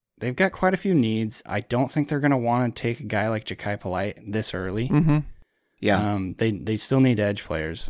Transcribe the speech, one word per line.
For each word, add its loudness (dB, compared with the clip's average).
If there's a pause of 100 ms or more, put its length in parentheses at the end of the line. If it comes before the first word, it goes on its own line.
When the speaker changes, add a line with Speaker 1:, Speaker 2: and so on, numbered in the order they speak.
(180)
Speaker 1:
they've -4
got 2
quite 2
a 2
few 0
needs. 2
I -4
don't -2
think -2
they're -2
gonna 2
wanna 0
take -4
a -12
guy 0
like -4
Ja'Kai -6
Polite -4
this -2
early. -2
Speaker 2:
Mm-hmm. 4 (600)
Speaker 3:
Yeah. 2
Speaker 1:
Um, -4
they, 2
they -4
still 2
need 6
edge 0
players, -4